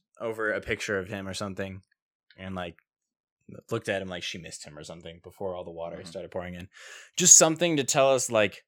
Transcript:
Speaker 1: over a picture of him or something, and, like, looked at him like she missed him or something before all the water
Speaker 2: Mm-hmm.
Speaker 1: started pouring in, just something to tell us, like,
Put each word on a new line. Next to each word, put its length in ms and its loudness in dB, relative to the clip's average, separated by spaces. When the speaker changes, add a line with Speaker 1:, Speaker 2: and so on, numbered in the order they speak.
Speaker 1:
over 320 -2
a 80 -2
picture 380 -2
of 100 -6
him 200 -8
or 60 -8
something, 480 -8
and, 180 -10
like, 240 -8
looked 180 -4
at 140 0
him 60 -10
like 140 -8
she 160 -8
missed 260 -16
him 140 -18
or 60 -14
something 380 -16
before 320 -8
all 100 -10
the 60 -14
water 340 -10
Speaker 2:
Mm-hmm. 20 -16
Speaker 1:
started 240 -12
pouring 240 -8
in, 140 -14
just 200 10
something 400 6
to 80 2
tell 300 6
us, 160 0
like, 380 2